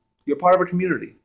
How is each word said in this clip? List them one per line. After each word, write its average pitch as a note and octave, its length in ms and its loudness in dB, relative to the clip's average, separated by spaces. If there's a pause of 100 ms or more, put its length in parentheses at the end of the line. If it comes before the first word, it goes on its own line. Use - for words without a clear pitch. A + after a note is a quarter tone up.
(240)
You're C#3+ 140 -4
part F3+ 160 4
of F3+ 80 2
a - 20 2
community. F3 600 -4